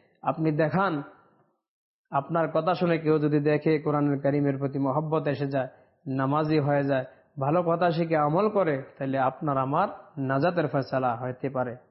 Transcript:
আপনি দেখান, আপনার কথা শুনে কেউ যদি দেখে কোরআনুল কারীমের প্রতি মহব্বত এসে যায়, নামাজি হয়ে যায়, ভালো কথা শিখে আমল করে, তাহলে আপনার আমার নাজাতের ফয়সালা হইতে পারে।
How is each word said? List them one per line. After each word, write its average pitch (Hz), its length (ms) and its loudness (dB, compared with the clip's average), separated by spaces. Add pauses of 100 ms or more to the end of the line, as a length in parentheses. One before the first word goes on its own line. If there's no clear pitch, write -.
(220)
আপনি 160 300 0
দেখান, 156 520 0 (1080)
আপনার 160 400 0
কথা 165 240 0
শুনে 170 220 2
কেউ 156 220 2
যদি 151 200 2
দেখে 151 400 2
কোরআনুল 147 400 0
কারীমের 143 380 0
প্রতি 139 220 -4
মহব্বত 151 480 -2
এসে 139 200 -2
যায়, 135 200 -2 (400)
নামাজি 143 520 0
হয়ে 143 240 2
যায়, 135 220 0 (340)
ভালো 151 240 2
কথা 170 280 2
শিখে 165 260 0
আমল 156 320 2
করে, 165 340 0 (140)
তাহলে 135 200 -2
আপনার 135 400 0
আমার 143 300 0 (300)
নাজাতের 143 500 0
ফয়সালা 131 480 -2
হইতে 127 340 -6
পারে। 123 260 -4 (140)